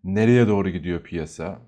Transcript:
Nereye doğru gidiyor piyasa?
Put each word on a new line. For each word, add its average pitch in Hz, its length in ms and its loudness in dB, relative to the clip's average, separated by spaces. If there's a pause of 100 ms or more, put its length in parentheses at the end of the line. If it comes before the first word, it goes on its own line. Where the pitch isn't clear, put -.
Nereye 113 440 4
doğru 98 220 0
gidiyor 85 340 -6
piyasa? 85 640 -10